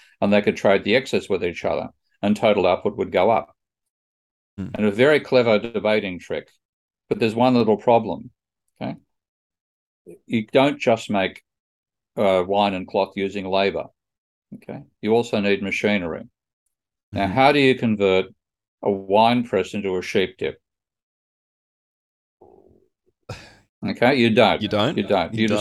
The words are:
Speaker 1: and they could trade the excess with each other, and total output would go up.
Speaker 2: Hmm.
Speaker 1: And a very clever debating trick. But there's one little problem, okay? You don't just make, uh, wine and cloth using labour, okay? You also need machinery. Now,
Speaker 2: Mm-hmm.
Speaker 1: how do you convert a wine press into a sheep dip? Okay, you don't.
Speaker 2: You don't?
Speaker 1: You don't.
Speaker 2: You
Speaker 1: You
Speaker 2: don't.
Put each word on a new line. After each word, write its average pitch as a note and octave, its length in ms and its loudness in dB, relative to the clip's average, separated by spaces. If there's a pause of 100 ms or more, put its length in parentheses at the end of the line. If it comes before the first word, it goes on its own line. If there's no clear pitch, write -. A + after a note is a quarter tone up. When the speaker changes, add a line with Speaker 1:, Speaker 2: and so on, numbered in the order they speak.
(220)
Speaker 1:
and G2+ 100 0
they G2+ 100 4
could G#2 140 0
trade G2 300 2
the G2+ 100 2
excess A#2+ 320 -2
with F#2 160 -2
each F2 220 -6
other, D#2 240 -4 (320)
and G#2 160 0
total G2+ 300 2
output F#2 280 0
would F2+ 160 -6
go F#2 200 2
up. - 220 -4 (1040)
Speaker 2:
Hmm. F#2+ 180 -8
Speaker 1:
And G#2+ 100 -2
a G#2 60 2
very C3+ 280 4
clever A#2 400 2
debating G#2 600 -4
trick. - 300 -10 (600)
But G#2 100 -4
there's A2 160 -2
one B2 200 2
little G#2+ 220 2
problem, A2 520 0 (520)
okay? - 140 -10 (1300)
You A2+ 220 -2
don't C#3 320 2
just A2+ 300 0
make, F#2+ 340 -4 (720)
uh, F#2+ 320 2
wine G2+ 280 0
and F#2 120 -10
cloth G2 280 -2
using G2 300 -6
labour, F#2+ 400 -2 (680)
okay? - 280 -16 (180)
You A2 140 0
also A#3 260 -2
need G2+ 220 0
machinery. F#2+ 600 -4 (880)
Now, G2 140 -2
Speaker 2:
Mm-hmm. F#2+ 80 -4
Speaker 1:
how C3+ 180 4
do D3 80 2
you C3 160 4
convert G2+ 500 2 (580)
a A2+ 80 0
wine G#2+ 520 2
press F#2+ 300 -2
into G2 240 -4
a F#2 40 -4
sheep - 360 -4
dip? - 220 -8 (3250)
Okay, A#2 300 0
you A#2 140 4
don't. G#2+ 320 2
Speaker 2:
You G2+ 80 -4
don't? G#2 280 -2
Speaker 1:
You G#2+ 60 -2
don't. F#2+ 300 -2
Speaker 2:
You A2 100 -4
Speaker 1:
You A2 60 0
Speaker 2:
don't. G#2 120 -2